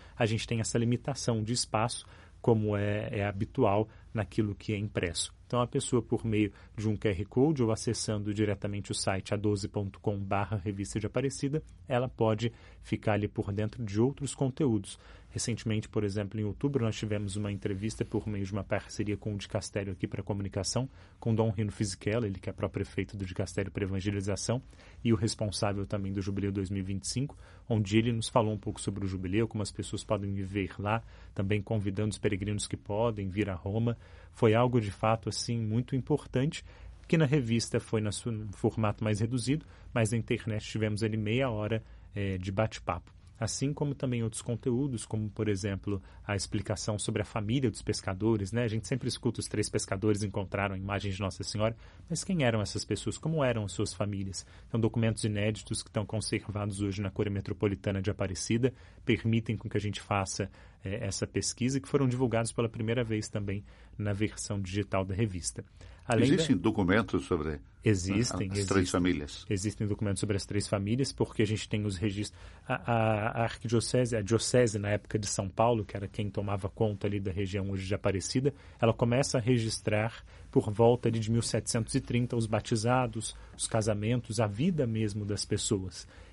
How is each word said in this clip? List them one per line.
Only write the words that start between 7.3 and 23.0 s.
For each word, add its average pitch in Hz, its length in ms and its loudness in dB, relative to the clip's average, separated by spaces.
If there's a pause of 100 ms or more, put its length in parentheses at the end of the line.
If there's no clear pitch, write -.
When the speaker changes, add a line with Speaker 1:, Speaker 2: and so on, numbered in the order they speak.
Speaker 1:
ou 110 80 4
acessando 107 640 -2
diretamente 101 560 0
o 101 40 -4
site 98 380 -2
a 104 40 0
doze 104 320 0
ponto 101 320 -4
com 101 180 -2
barra 98 380 -2
revista 98 420 -4
de 104 80 -2
Aparecida, 135 560 -2 (240)
ela 127 220 0
pode 110 440 2 (300)
ficar 107 300 0
ali 104 160 2
por 101 240 -4
dentro 107 320 -2
de 101 160 0
outros 135 340 2
conteúdos. 123 640 0 (300)
Recentemente, 107 600 -2
por 107 140 -2
exemplo, 101 380 -2
em 107 40 0
outubro, 127 400 0
nós 110 120 0
tivemos 104 400 -2
uma 104 160 -2
entrevista 104 520 -2
por 107 220 -2
meio 101 180 -2
de 98 80 -6
uma 98 120 -2
parceria 101 520 -2
com 104 180 -4
o 98 40 -4
Dicastério 101 540 -4
aqui 104 160 -4
pra - 140 -6
Comunicação, 101 680 -2 (320)
com 113 140 0
Dom 113 160 4
Rino 107 200 0
Fisichella, 107 560 -2
ele 95 140 -4
que 95 100 -8
é - 20 -6
próprio 101 320 -2
prefeito - 320 -4